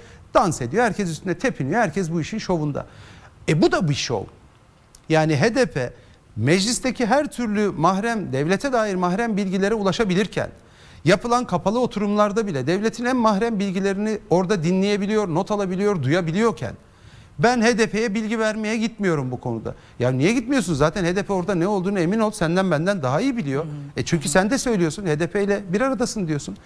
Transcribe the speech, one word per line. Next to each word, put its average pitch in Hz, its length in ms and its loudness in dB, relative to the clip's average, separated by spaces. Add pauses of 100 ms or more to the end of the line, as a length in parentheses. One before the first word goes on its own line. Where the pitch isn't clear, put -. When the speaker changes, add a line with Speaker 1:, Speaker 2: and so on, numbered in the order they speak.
(340)
Speaker 1:
dans 202 280 2
ediyor, 143 220 0
herkes 202 260 0
üstünde 165 280 -4
tepiniyor, 190 440 -2
herkes 180 300 -2
bu 170 100 -2
işin 180 160 -6
şovunda. 151 480 -2 (640)
E, 160 120 4
bu 339 100 4
da 240 180 2
bir 143 60 2
şov. 107 280 -4 (840)
Yani 156 280 4
H 214 180 2
D 262 100 4
P - 280 -6 (420)
meclisteki 196 680 0
her 269 260 2
türlü 208 380 0
mahrem, 185 640 0
devlete 180 400 0
dair 214 220 0
mahrem 185 420 0
bilgilere 196 360 0
ulaşabilirken, 190 760 0 (560)
yapılan 233 400 4
kapalı 190 340 0
oturumlarda 208 680 0
bile 135 200 -2
devletin 220 380 -2
en 254 120 0
mahrem 220 420 2
bilgilerini 196 600 -2 (100)
orada 175 340 2
dinleyebiliyor, 202 640 0
not 180 240 -2
alabiliyor, 196 520 -2
duyabiliyorken 160 720 0 (640)
ben 240 220 4
H 226 160 4
D 220 100 2
P'ye 214 280 -2
bilgi 220 240 -2
vermeye 214 380 -2
gitmiyorum 180 540 -2
bu 120 80 -6
konuda. 113 360 -6 (240)
Ya 123 120 2
niye 139 220 2
gitmiyorsun? 233 400 0
Zaten 160 320 2
H 180 100 0
D 196 80 -2
P 202 100 -2
orada 185 220 0
ne 170 120 2
olduğunu 202 320 0
emin 180 200 2
ol, 214 120 2
senden 180 400 0
benden 170 320 0
daha 135 180 0
iyi 262 160 0
biliyor. 143 260 -2
Speaker 2:
Hı 170 40 -8
hı. 147 60 -10 (240)
Speaker 1:
E - 80 -2
çünkü - 240 -2
sen 190 200 4
de 269 80 0
söylüyorsun, 196 480 0
"H 151 140 0
D 170 80 0
P 202 160 0
ile 202 200 0 (100)
bir 208 80 2
aradasın." 233 460 -2
diyorsun. 156 380 -4